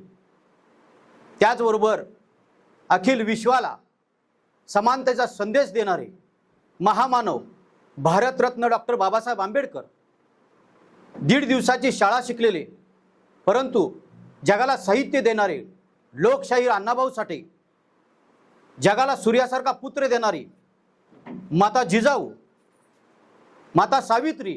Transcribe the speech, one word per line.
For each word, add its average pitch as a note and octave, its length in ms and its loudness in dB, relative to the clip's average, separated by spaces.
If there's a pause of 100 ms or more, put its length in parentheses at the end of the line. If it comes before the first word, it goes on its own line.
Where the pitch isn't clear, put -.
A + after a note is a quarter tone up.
(1400)
त्याचबरोबर A3 600 2 (880)
अखिल G3+ 320 2
विश्वाला A3 540 0 (920)
समानतेचा B3 580 0
संदेश A3 440 -2
देणारे F#3+ 340 -2 (720)
महामानव G#3+ 600 0 (580)
भारतरत्न A#3+ 720 0
डॉक्टर A3+ 280 -2
बाबासाहेब G#3+ 460 -2
आंबेडकर, G#3+ 400 -6 (1300)
दीड A#3+ 320 0
दिवसाची B3+ 440 0
शाळा G#3+ 320 2
शिकलेले A3+ 420 -2 (840)
परंतु A3 420 2 (560)
जगाला A#3+ 320 2
साहित्य B3+ 440 0
देणारे G3+ 400 0 (520)
लोकशाहीर B3 580 2
अण्णाभाऊ A#3+ 380 0
साठे, F#3 340 -10 (1300)
जगाला G#3+ 380 2
सूर्यासारखा B3+ 560 0
पुत्र C4+ 360 -4
देणारी A3 380 -2 (1080)
माता G#3 320 2
जिजाऊ, A3 460 0 (1500)
माता G#3+ 260 2
सावित्री, B3 560 -2